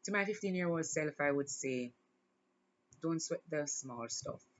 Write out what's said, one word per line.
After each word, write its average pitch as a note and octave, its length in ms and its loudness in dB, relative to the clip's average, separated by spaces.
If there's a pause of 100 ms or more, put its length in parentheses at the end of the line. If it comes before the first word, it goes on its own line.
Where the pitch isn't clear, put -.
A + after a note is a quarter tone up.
To F#3+ 80 -4
my G3+ 140 4
fifteen-year-old F3+ 600 2
self, D3+ 340 0
I C#3+ 120 4
would C#3 180 2
say, B2+ 420 -2 (1080)
Don't E3 200 2
sweat E3 280 -2
the D3+ 160 0
small B2 420 -6
stuff. - 340 -6 (160)